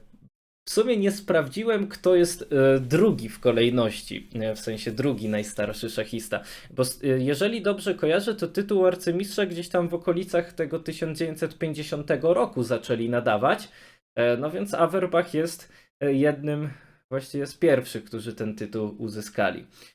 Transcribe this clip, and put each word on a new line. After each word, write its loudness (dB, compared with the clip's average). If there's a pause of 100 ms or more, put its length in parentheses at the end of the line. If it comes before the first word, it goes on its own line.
(680)
w -8
sumie 2
nie 4
sprawdziłem, 0
kto 2
jest, 4
e, 4
drugi 2
w -14
kolejności, 2
e, -4
w -12
sensie -6
drugi -2
najstarszy -4
szachista, -6 (280)
bo 0
s-, -4
e, 0
jeżeli 0
dobrze 0
kojarzę, 0
to -4
tytuł 0
arcymistrza 0
gdzieś -6
tam 0
w -4
okolicach -2
tego -4
tysiąc -6
dziewięćset -4
pięćdziesiątego 0
roku 0
zaczęli -2
nadawać, 2 (480)
e, 4
no -4
więc -4
Averbach 2
jest, -4 (280)
e, 2
jednym, 0 (440)
właściwie -6
z -16
pierwszych, 2
którzy -8
ten -6
tytuł -6
uzyskali, -4 (280)